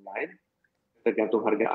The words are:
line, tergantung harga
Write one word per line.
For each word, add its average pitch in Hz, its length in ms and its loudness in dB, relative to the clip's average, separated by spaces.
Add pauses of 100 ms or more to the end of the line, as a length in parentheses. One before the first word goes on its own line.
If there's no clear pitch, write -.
line, 123 320 -10 (720)
tergantung 107 320 2
harga 107 340 2